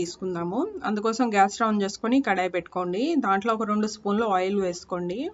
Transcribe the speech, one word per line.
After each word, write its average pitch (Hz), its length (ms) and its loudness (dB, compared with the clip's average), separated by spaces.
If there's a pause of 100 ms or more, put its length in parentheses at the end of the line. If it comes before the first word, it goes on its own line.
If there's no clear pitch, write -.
తీసుకుందాము. 175 600 -4 (280)
అందుకోసం 220 360 0 (120)
గ్యాస్ 196 200 4 (120)
on 214 160 2
చేసుకొని 233 340 0 (100)
కడాయి 185 280 0
పెట్టుకోండి. 180 460 -2 (220)
దాంట్లో 196 320 2
ఒక 214 140 -2
రెండు 214 240 0
స్పూన్లు 208 320 0 (100)
ఆయిల్ 190 300 2
వేసుకోండి. 180 520 -4 (140)